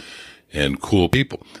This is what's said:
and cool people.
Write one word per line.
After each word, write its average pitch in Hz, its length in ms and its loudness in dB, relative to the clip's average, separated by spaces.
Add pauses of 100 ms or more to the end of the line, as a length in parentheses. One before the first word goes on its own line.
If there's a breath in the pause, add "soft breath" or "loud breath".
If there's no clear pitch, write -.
(540 loud breath)
and 69 260 -2
cool 90 300 2
people. - 320 -2 (200 loud breath)